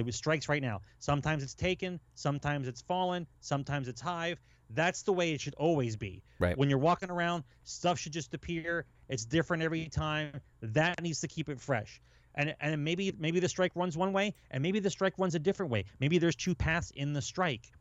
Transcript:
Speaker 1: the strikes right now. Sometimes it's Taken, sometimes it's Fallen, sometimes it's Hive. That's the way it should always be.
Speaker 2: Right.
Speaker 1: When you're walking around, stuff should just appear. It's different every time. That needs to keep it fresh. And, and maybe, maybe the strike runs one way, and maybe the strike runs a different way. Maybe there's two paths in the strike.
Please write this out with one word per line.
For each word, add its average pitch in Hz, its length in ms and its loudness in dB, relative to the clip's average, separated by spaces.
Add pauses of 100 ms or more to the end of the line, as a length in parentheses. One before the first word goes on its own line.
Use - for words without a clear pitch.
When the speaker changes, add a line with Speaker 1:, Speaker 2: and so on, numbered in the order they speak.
Speaker 1:
the 110 80 -4
strikes 151 380 0
right 147 120 2
now. 110 200 -2 (180)
Sometimes 147 420 0
it's 135 140 -8
Taken, 180 440 -2 (160)
sometimes 143 520 -2
it's 123 140 -8
Fallen, 180 440 0 (140)
sometimes 139 480 -2
it's 123 140 -8
Hive. 170 380 -4 (300)
That's 160 340 0
the 208 100 2
way 170 200 2
it 143 80 -4
should 143 140 -8
always 139 400 2
be. 95 280 -8 (160)
Speaker 2:
Right. 87 180 2
Speaker 1:
When 143 120 4
you're 135 100 4
walking 175 300 2
around, 175 340 0 (200)
stuff - 360 0
should 151 140 -8
just 160 200 -6
appear. 170 520 -4 (240)
It's 117 160 -4
different 160 380 2
every 160 260 -2
time. 151 500 -4 (220)
That 156 400 2
needs 170 200 -2
to 135 60 -4
keep 151 220 -6
it 131 100 -6
fresh. 110 420 -2 (340)
And, 147 260 0
and 151 200 0
maybe, 175 380 0
maybe 165 220 2
the 175 80 2
strike 185 260 0
runs 175 220 -2
one 190 160 2
way, 196 200 2 (180)
and 131 120 0
maybe 190 160 2
the 196 100 2
strike 190 280 0
runs 185 180 2
a 175 40 2
different 180 340 0
way. 101 100 4 (160)
Maybe 147 180 4
there's 165 200 4
two 185 180 0
paths 165 400 0
in 143 160 -2
the 143 100 -2
strike. 156 480 -2 (120)